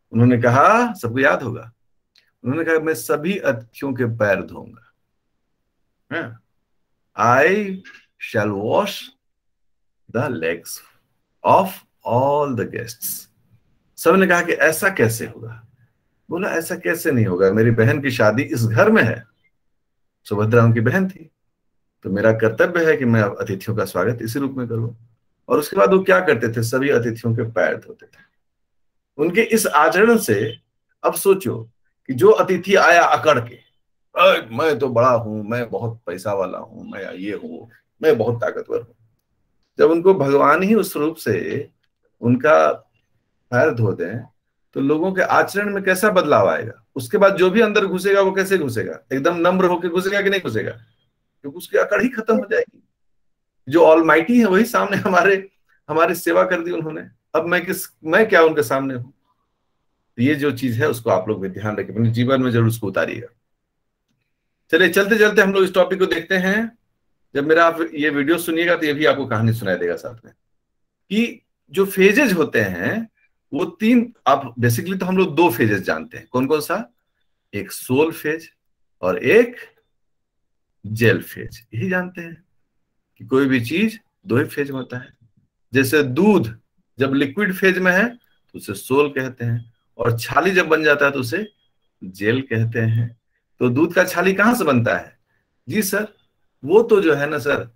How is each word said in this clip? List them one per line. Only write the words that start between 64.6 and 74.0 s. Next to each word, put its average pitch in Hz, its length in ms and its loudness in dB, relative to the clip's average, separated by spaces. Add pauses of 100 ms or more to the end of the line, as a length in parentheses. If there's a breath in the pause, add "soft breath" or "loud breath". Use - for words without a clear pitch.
चलिए, 170 180 4
चलते 196 280 2
चलते 214 240 4
हम 196 120 2
लोग 190 100 2
इस 185 100 -2
topic 185 260 0
को 190 60 2
देखते 170 300 -2
हैं। 202 420 -2 (580)
जब 139 120 -2
मेरा 165 180 6
आप 165 120 2 (160)
ये 151 160 -2
video 147 280 0
सुनिएगा, 170 380 -2
तो 160 100 -4
ये 147 80 0
भी 147 120 -2
आपको 135 220 0
कहानी 113 260 0
सुनाई 95 220 -2
देगा 87 200 -4
साथ - 300 -16
में, - 80 -20 (760)
कि 220 360 -4 (260)
जो 185 140 0
phases 202 480 2
होते 147 280 0
हैं, 107 480 -4 (440)
वो 147 120 -2
तीन, 226 480 0 (140)